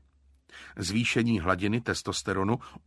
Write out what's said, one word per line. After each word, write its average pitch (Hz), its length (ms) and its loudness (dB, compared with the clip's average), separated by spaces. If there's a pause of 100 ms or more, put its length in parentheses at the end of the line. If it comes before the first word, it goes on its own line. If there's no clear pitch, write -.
(760)
Zvýšení 113 640 2
hladiny 92 400 2
testosteronu 98 760 -2 (280)